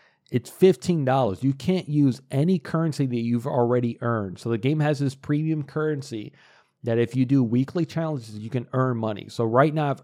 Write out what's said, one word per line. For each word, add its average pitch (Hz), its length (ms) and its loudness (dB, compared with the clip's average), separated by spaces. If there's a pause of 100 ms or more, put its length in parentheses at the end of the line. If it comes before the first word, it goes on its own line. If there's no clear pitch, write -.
(320)
It's - 180 -2
fifteen 175 540 4
dollars. 127 400 0
You 139 100 2
can't 180 360 -2
use 147 320 2 (100)
any 165 260 2
currency 160 480 -2
that 120 140 -2
you've 117 280 -2
already 120 540 2
earned. 107 380 -2
So 117 100 -6
the 117 80 0
game 139 220 0
has 147 200 0
this 139 140 -2
premium 151 500 -4
currency 139 680 -6 (540)
that 117 120 0
if 117 180 0
you 131 100 2
do 131 160 4
weekly 127 440 0
challenges, 135 520 -6
you 110 120 -12
can 120 240 -6
earn 131 240 0
money. 107 320 -6
So 117 160 -4
right 135 280 4
now 151 160 0
I've 131 140 -6